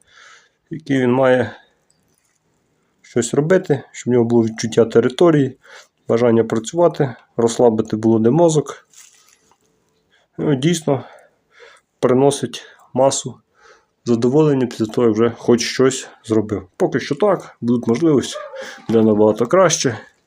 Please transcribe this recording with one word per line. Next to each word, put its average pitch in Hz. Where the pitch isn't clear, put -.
в -
якій 139
він 123
має 127
щось -
робити, 156
щоб -
в -
нього 120
було 117
відчуття 110
території, 131
бажання 117
працювати, 131
розслабити 117
було 113
де 110
мозок. 156
Ну, 156
дійсно 143
приносить 127
масу 131
задоволення 127
після 120
того, 120
як 107
вже 117
хоч 120
щось -
зробив. 107
Поки 151
що -
так, 185
будуть 120
можливості 135
для 110
набагато 107
краще, 160